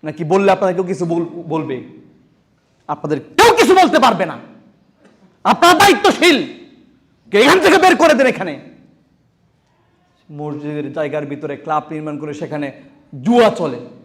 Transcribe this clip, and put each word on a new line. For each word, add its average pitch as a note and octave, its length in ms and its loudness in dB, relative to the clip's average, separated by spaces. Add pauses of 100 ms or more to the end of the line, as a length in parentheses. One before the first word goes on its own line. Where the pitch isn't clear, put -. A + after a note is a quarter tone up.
নাকি D3+ 200 -10
বললে G3 280 0
আপনাদের F#3 240 -2
কেউ F#3+ 80 -4
কিছু F3+ 220 -6
বল-, E3+ 420 -6
বলবে? C#3 360 -8 (1040)
আপনাদের D3 320 -6
কেউ A#4 360 2
কিছু F#4+ 200 4
বলতে D#4+ 240 4
পারবে G3+ 260 2
না, C#3 140 -12 (1040)
আপনারা E4+ 300 4
দায়িত্বশীল, E4 720 2 (840)
কে G3+ 100 2
এখান D#4 180 4
থেকে - 180 4
বের F4+ 200 4
করে D#4 160 4
দেন। C4 140 2
এখানে F3+ 320 -6 (1700)
মসজিদের D3 640 -10
জায়গার D3+ 320 -6
ভিতরে C#3+ 320 -10
ক্লাব D3+ 320 -6
নির্মাণ D3+ 280 -12
করে D3 160 -12
সেখানে D3 480 -12 (400)
জুয়া A3 280 2
চলে C#3 300 -6 (260)